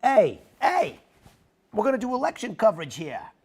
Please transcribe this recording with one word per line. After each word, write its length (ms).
Hey, 400
hey, 380
we're 100
gonna 140
do 180
election 400
coverage 400
here. 260